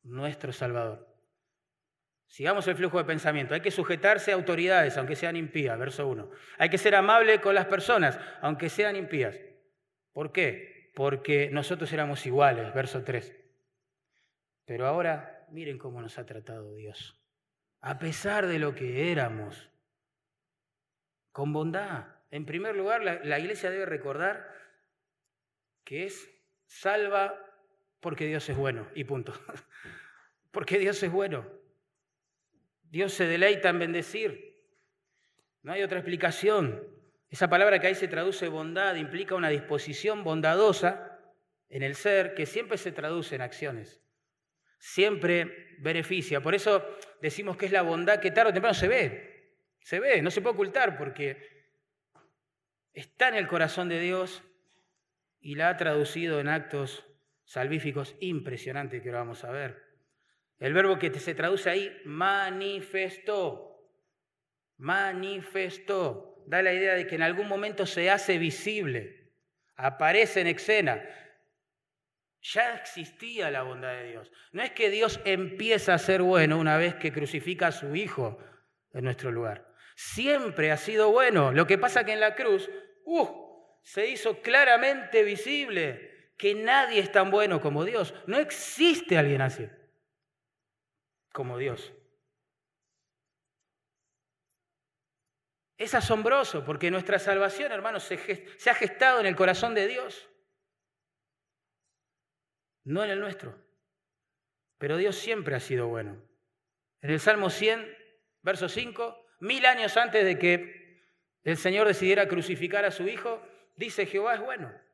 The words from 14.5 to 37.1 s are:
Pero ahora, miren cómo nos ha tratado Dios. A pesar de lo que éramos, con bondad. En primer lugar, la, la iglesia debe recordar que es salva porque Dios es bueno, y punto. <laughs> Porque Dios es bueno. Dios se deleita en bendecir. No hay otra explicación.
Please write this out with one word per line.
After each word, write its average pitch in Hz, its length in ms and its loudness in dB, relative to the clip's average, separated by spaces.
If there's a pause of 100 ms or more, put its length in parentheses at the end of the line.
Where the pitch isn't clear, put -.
Pero 120 220 -6
ahora, 156 640 -4
miren 156 260 -10
cómo 120 240 -14
nos 113 180 -14
ha 123 60 -12
tratado 110 500 -16
Dios. 107 480 -18 (600)
A 135 160 -8
pesar 196 480 -2
de 170 120 -2
lo 147 160 -2
que 131 380 -4
éramos, 110 580 -6 (1600)
con 147 200 -6
bondad. 160 640 -6 (160)
En 147 160 -10
primer 196 280 -6
lugar, 208 300 0
la, 175 180 -4
la 147 160 -2
iglesia 190 320 -4
debe 190 140 -4
recordar 156 680 -6 (1300)
que 151 220 -10
es - 240 -16 (360)
salva 202 720 0 (640)
porque 160 260 -6
Dios 156 220 -4
es 143 80 -4
bueno, 123 380 -2
y 147 100 -8
punto. 127 280 -6
<laughs> - 1160 -20
Porque - 280 -2
Dios 202 240 0
es 185 80 -2
bueno. 170 360 -2 (1400)
Dios 175 300 -4
se 185 140 0
deleita 180 440 4
en 175 80 0
bendecir. 170 840 -6 (1000)
No 143 100 -10
hay 196 100 -2
otra 190 160 -2
explicación. 175 880 0 (420)